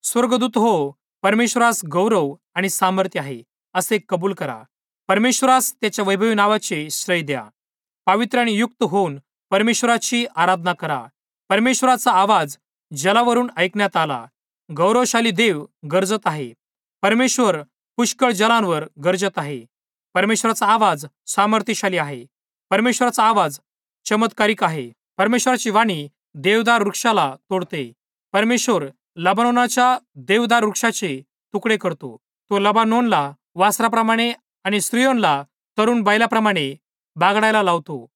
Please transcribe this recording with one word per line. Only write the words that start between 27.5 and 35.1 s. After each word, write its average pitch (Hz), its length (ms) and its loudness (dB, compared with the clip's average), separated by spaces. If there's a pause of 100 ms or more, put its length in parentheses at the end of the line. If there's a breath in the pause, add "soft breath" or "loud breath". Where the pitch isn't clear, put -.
तोडते. 170 420 -6 (400)
परमेश्वर 226 520 0 (320)
लबानोनाच्या 240 840 2 (160)
देवदार 220 500 0
वृक्षाचे 196 640 -4
तुकडे - 480 -4
करतो. 147 400 -8 (340)
तो 202 80 0
लबानोनला 214 760 2 (220)
वासराप्रमाणे 226 800 0 (320)
आणि 202 160 0
सिय्योनला 226 640 0 (340)